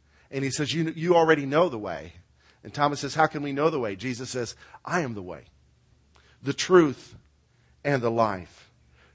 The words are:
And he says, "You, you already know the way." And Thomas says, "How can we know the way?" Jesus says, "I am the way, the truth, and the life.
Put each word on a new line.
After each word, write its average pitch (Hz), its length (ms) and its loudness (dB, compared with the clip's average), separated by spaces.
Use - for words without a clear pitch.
And 135 120 -6
he 135 80 -2
says, 127 220 -4
"You, 160 240 -2
you 170 180 4
already 160 300 6
know 151 240 2
the 123 100 -6
way." 85 360 -8
And 101 80 -16
Thomas 147 280 0
says, 143 140 -8
"How 156 120 4
can 151 160 -2
we 143 100 -6
know 147 160 2
the 156 100 -2
way?" 104 180 -4
Jesus 120 340 -8
says, 120 260 -6
"I 170 160 -4
am 123 140 -6
the 101 80 -10
way, 85 220 -14
the 135 120 -4
truth, 170 600 2
and 143 160 0
the 117 100 0
life. 104 600 -2